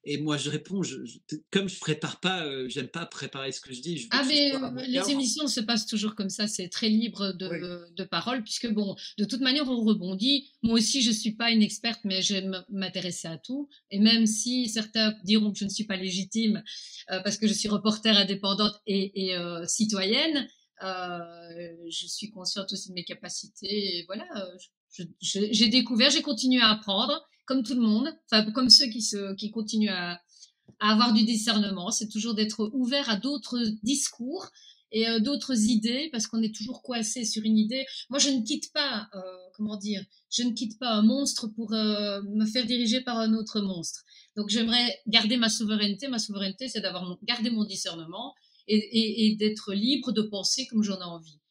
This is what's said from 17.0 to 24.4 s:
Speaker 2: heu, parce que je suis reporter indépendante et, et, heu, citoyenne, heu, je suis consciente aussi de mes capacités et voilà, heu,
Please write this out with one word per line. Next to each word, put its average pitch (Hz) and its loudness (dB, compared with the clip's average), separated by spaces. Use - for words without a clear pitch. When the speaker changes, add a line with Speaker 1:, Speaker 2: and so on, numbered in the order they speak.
Speaker 2:
heu, 190 -2
parce 208 -2
que 214 2
je 208 4
suis 214 -2
reporter 214 4
indépendante 196 0
et, 196 0
et, 185 -2
heu, 175 -6
citoyenne, 220 0
heu, 170 -8
je 170 -8
suis - -8
consciente 190 -6
aussi - -8
de 180 -14
mes 175 -8
capacités 185 -6
et 170 -10
voilà, 214 -8
heu, 185 -8